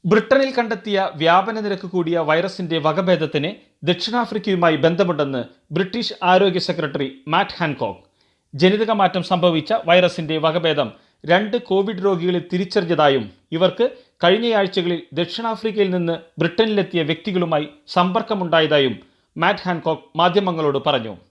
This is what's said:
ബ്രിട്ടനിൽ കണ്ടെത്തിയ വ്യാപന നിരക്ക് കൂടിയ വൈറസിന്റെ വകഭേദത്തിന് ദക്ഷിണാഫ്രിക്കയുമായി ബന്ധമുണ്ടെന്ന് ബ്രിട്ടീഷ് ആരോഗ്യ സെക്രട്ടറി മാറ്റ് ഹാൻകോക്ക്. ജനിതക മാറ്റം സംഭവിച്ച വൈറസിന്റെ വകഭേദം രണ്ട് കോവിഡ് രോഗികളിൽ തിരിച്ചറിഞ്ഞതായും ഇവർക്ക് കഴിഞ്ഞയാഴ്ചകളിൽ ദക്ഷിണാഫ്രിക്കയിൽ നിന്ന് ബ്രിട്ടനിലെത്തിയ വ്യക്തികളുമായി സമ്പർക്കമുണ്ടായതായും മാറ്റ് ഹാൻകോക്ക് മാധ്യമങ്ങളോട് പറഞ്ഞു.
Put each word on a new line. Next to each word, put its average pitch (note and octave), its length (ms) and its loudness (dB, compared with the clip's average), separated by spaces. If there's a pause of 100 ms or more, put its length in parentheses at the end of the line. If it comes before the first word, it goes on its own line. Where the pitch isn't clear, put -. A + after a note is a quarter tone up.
ബ്രിട്ടനിൽ C4 480 2
കണ്ടെത്തിയ G#3+ 600 -2
വ്യാപന F#3 460 2
നിരക്ക് G3+ 260 -4
കൂടിയ E3+ 320 -2
വൈറസിന്റെ E3 600 0
വകഭേദത്തിന് D#3 720 0 (360)
ദക്ഷിണാഫ്രിക്കയുമായി F#3+ 880 0
ബന്ധമുണ്ടെന്ന് D3+ 680 0 (280)
ബ്രിട്ടീഷ് G3 400 -4 (100)
ആരോഗ്യ F#3 360 4
സെക്രട്ടറി D3 680 -6
മാറ്റ് F#3 300 -2
ഹാൻകോക്ക്. B2+ 420 -4 (540)
ജനിതക G3+ 360 2
മാറ്റം F#3+ 320 2
സംഭവിച്ച E3+ 520 0 (120)
വൈറസിന്റെ E3+ 520 2
വകഭേദം D#3 540 0 (340)
രണ്ട് G3+ 300 2
കോവിഡ് G3 480 -2
രോഗികളിൽ F3 380 0 (100)
തിരിച്ചറിഞ്ഞതായും E3 760 2 (220)
ഇവർക്ക് F#3 380 0 (340)
കഴിഞ്ഞയാഴ്ചകളിൽ F#3+ 800 0 (100)
ദക്ഷിണാഫ്രിക്കയിൽ G#3 760 -2
നിന്ന് E3+ 280 -2 (200)
ബ്രിട്ടനിലെത്തിയ F3+ 640 0
വ്യക്തികളുമായി D#3+ 680 -2 (200)
സമ്പർക്കമുണ്ടായതായും E3+ 1120 0 (360)
മാറ്റ് F#3 260 0
ഹാൻകോക്ക് E3 400 -4 (140)
മാധ്യമങ്ങളോട് E3 680 0
പറഞ്ഞു. A2+ 300 -2 (140)